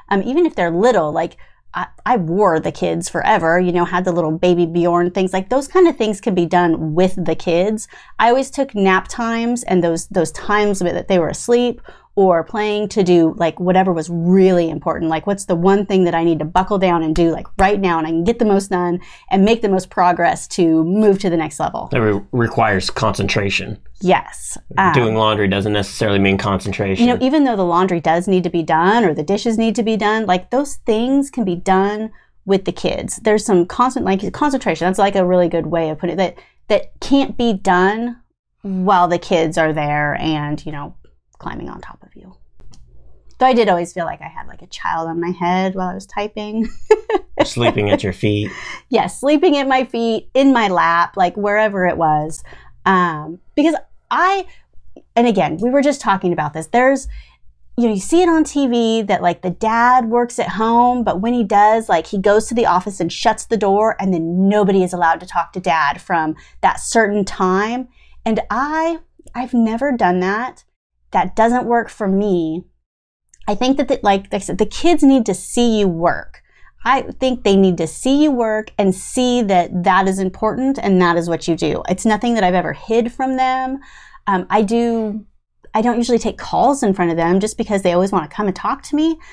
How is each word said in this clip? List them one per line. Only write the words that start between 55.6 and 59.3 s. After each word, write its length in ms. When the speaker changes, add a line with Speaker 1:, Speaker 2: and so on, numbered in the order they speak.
Speaker 1:
were 100
just 180
talking 320
about 220
this. 140
There's, 400
you 120
know, 80
you 40
see 220
it 80
on 140
T 240
V 340
that, 220
like, 180